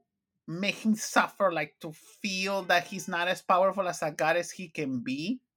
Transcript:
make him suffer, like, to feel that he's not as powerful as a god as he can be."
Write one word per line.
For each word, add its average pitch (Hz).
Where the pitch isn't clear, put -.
make 180
him 220
suffer, 190
like, 156
to 165
feel 190
that 175
he's 190
not 175
as 180
powerful 190
as 160
a 156
god 160
as 175
he 180
can 135
be." 156